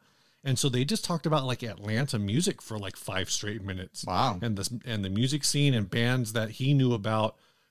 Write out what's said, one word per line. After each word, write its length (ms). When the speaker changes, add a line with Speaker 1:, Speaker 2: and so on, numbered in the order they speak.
Speaker 1:
And 120
so 120
they 160
just 180
talked 220
about, 200
like, 180
Atlanta 540
music 440
for, 180
like, 160
five 340
straight 320
minutes. 460
Speaker 2:
Wow. 340
Speaker 1:
And 140
the, 300
and 180
the 60
music 340
scene 300
and 160
bands 420
that 200
he 220
knew 200
about 420